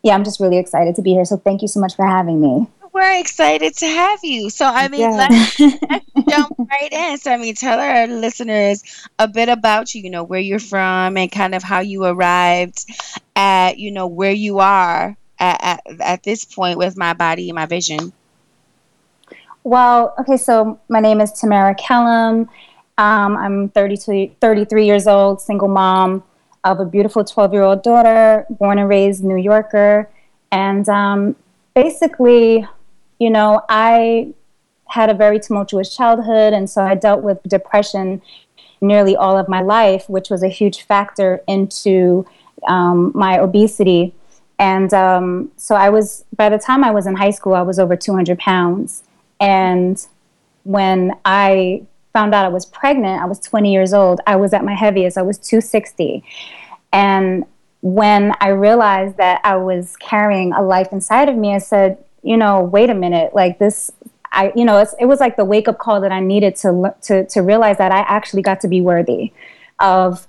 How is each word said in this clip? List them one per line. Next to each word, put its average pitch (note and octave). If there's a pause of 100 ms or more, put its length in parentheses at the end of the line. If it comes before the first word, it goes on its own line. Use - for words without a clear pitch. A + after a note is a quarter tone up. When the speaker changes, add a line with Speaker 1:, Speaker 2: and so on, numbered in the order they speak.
Speaker 1:
yeah, G#3
I'm G3
just G#3
really F#3
excited F3
to G#3
be F#3
here. F#3
So G3+
thank G3
you G#3
so G3+
much F#3+
for F#3+
having F3
me. D3+ (260)
Speaker 2:
We're F#4+
excited D#4
to E4
have F4+
you. A#3
So, -
I C4
mean, A3+
Speaker 3:
Yeah. A3+
Speaker 2:
let's, A3+
Speaker 1:
<laughs> D4
Speaker 2:
let's D4+ (240)
jump D4
right C#4+
in. D#4
So, C4
I A#3+
mean, A3+
tell B3
our B3
listeners A3 (360)
a A3
bit A3+
about A3+
you, G#3
you F#3
know, E3+
where F#3
you're G3
from F#3+
and F#3
kind F#3
of F#3
how F#3
you G3
arrived F3+ (500)
at, F#3+
you G3+
know, F#3+
where F#3
you G#3
are F#3 (220)
at, F3+
at, E3+
at F3+
this A3
point F3+
with F3+
My F3
Body, E3+
My E3
Vision. F3 (1500)
Speaker 1:
Well, A#3+
okay, C4
so A3
my A3+
name G#3+
is G#3
Tamara G3
Kellum. A3+ (520)
Um, G#3
I'm G3+
thirty-two, G3
thirty-three G#3+
years G#3
old, G3
single G3+
mom F#3+ (400)
of F#3+
a G3
beautiful G3+
twelve-year-old G3
daughter, A3+
born G3+
and G3+
raised G3
New F#3+
Yorker. G#3 (440)
And, G3
um, G3+ (380)
basically, A#3 (500)
you A#3
know, G#3+
I A3+ (560)
had A3
a G#3
very G#3
tumultuous G3+
childhood, A3+
and G3
so G3
I F#3+
dealt G3+
with G3
depression F#3+ (600)
nearly G3+
all F#3+
of F#3+
my F#3
life, G3
which F#3+
was F#3
a F#3+
huge G3
factor G3+
into, F#3+ (400)
um, F3
my F#3+
obesity. F#3 (460)
And, F#3+
um, F#3
so -
I G3+
was, G#3+ (140)
by G#3+
the G#3+
time C4
I A#3
was G3+
in F#3+
high G3+
school, F#3+
I F3+
was F3+
over F3+
two G3
hundred F3
pounds. F#3 (360)
And F#3+ (600)
when F#3+ (120)
I F#3+ (300)
found G#3+
out G3
I -
was F3+
pregnant, A#3+
I F3+
was F#3+
twenty G#3
years F#3+
old, F#3
I G3+
was G3
at G3+
my G3+
heaviest, F#3+
I F#3
was G3+
two -
sixty. - (720)
And F#3+ (380)
when G3+
I G3
realized G3
that F#3
I G3
was F#3
carrying G3+
a -
life F#3+
inside A3+
of C4+
me, G#3
I G3
said, G3 (220)
you A3+
know, G3+
"Wait G3+
a A#3
minute, F3
like, F3+
this," G#3 (400)
I, G3
you A#3
know, G#3
it's, G#3
it A#3+
was C4+
like B3
the G#3
wake-up G#3+
call G#3
that F#3+
I F#3+
needed G3
to F#3+
le-, F3+
to, F#3+
to -
realize G#3
that F#3+
I F#3+
actually G3+
got F#3+
to F#3+
be F#3
worthy F3 (460)
of F#3